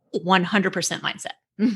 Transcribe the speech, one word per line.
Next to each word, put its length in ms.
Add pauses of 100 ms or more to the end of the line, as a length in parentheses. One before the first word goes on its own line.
(240)
one 200
hundred 280
percent 300
mindset. 300 (260)
<laughs> 0 (180)